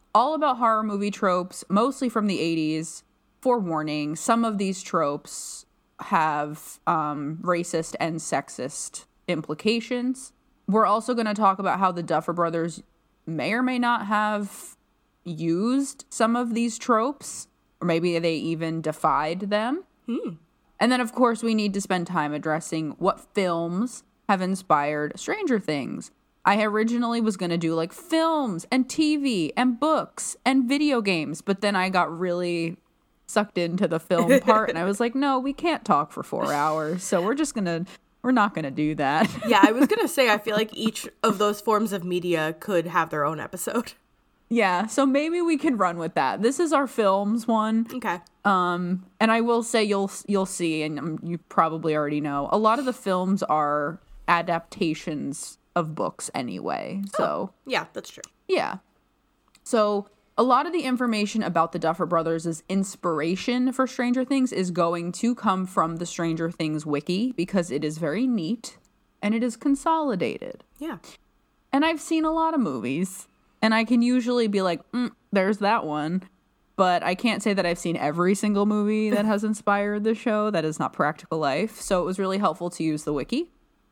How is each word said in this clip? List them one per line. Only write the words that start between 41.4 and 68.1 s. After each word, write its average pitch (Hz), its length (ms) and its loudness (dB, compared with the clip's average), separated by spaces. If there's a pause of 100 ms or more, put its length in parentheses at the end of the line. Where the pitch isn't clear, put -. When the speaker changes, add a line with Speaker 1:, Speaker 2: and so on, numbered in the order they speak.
Speaker 2:
forms 214 320 0
of 180 120 -6
media 170 560 0
could 175 260 0
have 165 240 0
their 151 140 0
own 156 160 -2
episode. - 540 -6 (540)
Speaker 1:
Yeah, 208 380 2
so 269 180 2
maybe 294 360 2
we 330 180 2
can 277 180 0
run 180 220 2
with 165 160 -6
that. 135 280 0
This 269 180 2
is 320 120 0
our 285 140 4
films 208 600 0
one. 220 440 2
Speaker 2:
Okay. 196 280 -4 (240)
Speaker 1:
Um, 180 600 2 (140)
and 220 140 4
I 226 80 4
will 233 240 2
say 226 180 2
you'll, 196 300 0 (160)
you'll 190 180 2
see, 160 380 -2
and, 156 160 -4
um, 156 240 -4
you 170 140 -6
probably 160 580 0
already 151 240 0
know, 143 320 -2
a 214 60 4
lot 220 200 4
of 285 60 -2
the 254 80 -2
films 185 500 0
are 147 560 0 (300)
adaptations 165 1300 -2 (160)
of 160 200 -2
books - 400 -6
anyway, 98 720 -6
Speaker 2:
Oh, 202 140 -8
Speaker 1:
so. 82 340 -2 (140)
Speaker 2:
yeah, 214 260 -2
that's - 160 -12
true. - 140 -20 (260)
Speaker 1:
Yeah. 320 300 0 (840)
So 208 460 0 (300)
a - 40 6
lot 254 220 4
of 339 80 -6
the 349 80 0
information 233 600 0
about 170 300 2
the 175 60 -4
Duffer 165 280 0
Brothers' 165 600 0
inspiration 190 1080 0
for 254 140 0
Stranger 247 380 0
Things 262 300 0
is 185 160 0
going 170 420 0
to 233 220 0
come 190 320 0
from 165 300 0
the 175 100 -6
Stranger 165 440 -2
Things 156 360 -4
wiki 180 460 0
because 175 380 -2
it 147 140 -2
is 156 140 -4
very 170 280 -2